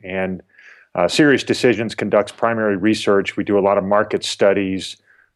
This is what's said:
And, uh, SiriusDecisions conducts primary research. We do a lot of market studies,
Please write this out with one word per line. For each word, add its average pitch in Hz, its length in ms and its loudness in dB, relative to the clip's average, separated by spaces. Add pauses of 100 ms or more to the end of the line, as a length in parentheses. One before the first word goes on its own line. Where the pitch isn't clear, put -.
And, 92 380 -6 (520)
uh, 90 100 2
SiriusDecisions 117 920 2
conducts 104 360 0
primary 110 440 -2
research. 101 600 0
We 98 80 -4
do 101 140 0
a - 40 4
lot 101 160 2
of 95 60 -2
market 104 400 0
studies, 95 720 -2 (400)